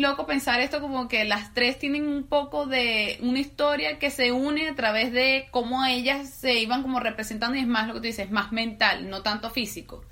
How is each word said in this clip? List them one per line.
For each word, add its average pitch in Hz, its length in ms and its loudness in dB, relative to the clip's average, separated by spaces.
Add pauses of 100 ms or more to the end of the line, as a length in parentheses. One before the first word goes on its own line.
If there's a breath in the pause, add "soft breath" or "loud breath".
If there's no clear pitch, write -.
loco 277 240 2
pensar 269 360 2
esto, 277 200 -2
como 269 260 -4
que 220 180 2
las 214 280 -2
tres 247 240 2
tienen 294 300 -2
un 285 160 -2
poco 285 420 0
de 233 560 0
una 247 160 2
historia 294 600 0
que 285 100 2
se 254 220 2
une 294 360 0
a 302 80 -4
través 226 360 2
de 262 400 2
cómo 254 340 0
ellas 262 420 0
se 262 280 0
iban 233 260 2
como 262 180 -2
representando, 220 560 -2
y 269 60 0
es 247 60 0
más 226 200 2
lo 226 60 -6
que 226 60 -8
tú 226 80 -6
dices, 202 240 -4
más 202 200 0
mental, 220 600 0
no 196 100 -6
tanto 208 300 -2
físico. - 600 -8